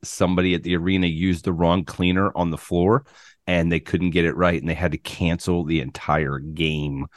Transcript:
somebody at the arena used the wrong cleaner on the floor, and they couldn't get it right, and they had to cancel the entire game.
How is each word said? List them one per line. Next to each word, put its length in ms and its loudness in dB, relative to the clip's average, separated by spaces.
somebody 520 0
at 80 -2
the 120 -2
arena 320 2
used 380 0
the 80 0
wrong 320 2
cleaner 500 0
on 160 0
the 80 -4
floor, 460 2
and 260 2
they 80 2
couldn't 300 -2
get 160 2
it 100 0
right, 240 2
and 80 -6
they 60 -2
had 180 -2
to 60 -4
cancel 680 -2
the 160 0
entire 580 -2
game. 680 -2